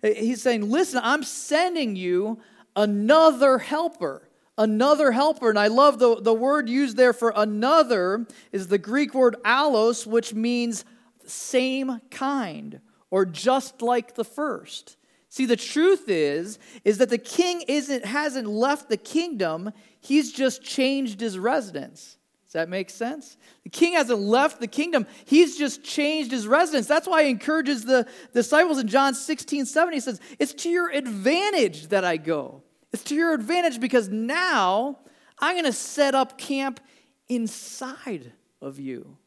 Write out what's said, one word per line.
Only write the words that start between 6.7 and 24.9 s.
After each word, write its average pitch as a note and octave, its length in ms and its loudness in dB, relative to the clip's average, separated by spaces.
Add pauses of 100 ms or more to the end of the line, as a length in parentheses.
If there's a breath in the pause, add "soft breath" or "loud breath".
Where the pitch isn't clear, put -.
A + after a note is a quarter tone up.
used B3+ 260 0
there B3 160 6
for A3+ 240 0
another G#3+ 920 2 (260 loud breath)
is F#3+ 160 -6
the G3 100 2
Greek B3 340 -2
word B3+ 320 4
allos, A#3 600 2
which A3+ 260 -2
means A#3 540 -2 (400 soft breath)
same C4 720 -4 (100)
kind G#3 680 -6 (300 soft breath)
or F#3+ 160 2
just A#3+ 560 -2
like A#3+ 320 -2
the A3+ 100 -6
first. - 720 -10 (320)
See, - 180 -4
the A#3 100 2
truth F4+ 520 2
is, E3 520 -2 (240 loud breath)
is G3+ 140 2
that B3 120 2
the A#3 80 0
king F4 480 -2
isn't, C4+ 380 -2
hasn't C4 420 -4
left B3+ 420 -2
the A3 80 0
kingdom. G#3 760 -4 (260 soft breath)
He's C#4 320 0
just B3+ 320 -2
changed C4 580 -2
his A3 160 -4
residence. F#3+ 840 -6 (260)
Does - 80 -20
that E3 160 -4
make F#3 200 -6
sense? C4+ 480 -10 (280 soft breath)
The F3 60 -18
king E4+ 240 2
hasn't A#3+ 260 2
left B3 400 2
the A#3 80 -6
kingdom. D4+ 400 -2 (160 loud breath)